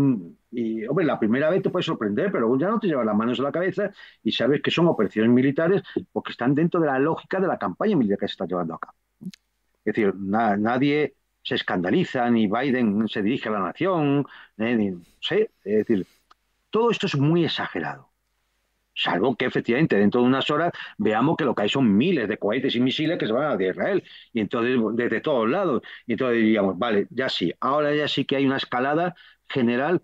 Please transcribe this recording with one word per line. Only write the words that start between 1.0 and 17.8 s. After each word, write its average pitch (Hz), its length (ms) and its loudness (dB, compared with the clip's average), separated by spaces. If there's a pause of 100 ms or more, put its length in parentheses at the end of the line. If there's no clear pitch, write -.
la 120 140 0
primera 131 320 2
vez 190 120 2
te 180 60 -2
puede 180 140 -2
sorprender, 147 500 -2
pero 123 240 2
ya 156 120 0
no 220 120 0
te 220 60 -4
llevas 139 180 0
las 110 100 0
manos 113 260 0
a - 20 -2
la 139 100 -2
cabeza 190 380 -2 (320)
y 107 100 -2
sabes 139 300 0
que - 80 -2
son 170 180 2
operaciones 110 420 2
militares 143 520 2 (280)
porque - 220 -8
están 131 220 0
dentro 170 260 2
de 160 60 2
la 135 120 0
lógica 160 400 -2
de 185 100 0
la 123 100 -2
campaña 175 380 -2
militar 101 220 2
que 98 100 -4
se - 40 -8
está 95 140 -6
llevando 82 280 -4
a 78 40 -14
cabo. - 180 -16 (880)
Es 107 100 -2
decir, 98 200 2
na-, 101 420 0
nadie 135 600 0 (260)
se 123 140 -4
escandaliza, 120 760 -2
ni 113 160 4
Biden 113 640 0
se 113 120 -6
dirige 113 300 -2
a - 20 -2
la 104 80 -2
nación, 143 640 0 (300)
eh, 117 180 -2
ni, 104 180 0
no 87 100 -12 (180)
sé, 214 300 -2 (120)
es 107 240 0
decir, 98 200 0 (640)
todo 226 200 2
esto - 160 -2
es 151 120 -2
muy 160 260 2
exagerado. 80 640 -8 (880)